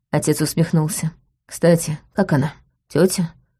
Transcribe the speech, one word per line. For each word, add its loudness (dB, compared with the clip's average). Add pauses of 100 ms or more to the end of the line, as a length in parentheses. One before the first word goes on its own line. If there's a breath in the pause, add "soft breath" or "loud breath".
(120)
Отец 0
усмехнулся. -2 (340)
«Кстати, 0 (160)
как 0
она? 0 (360)
Тётя?» 0 (260)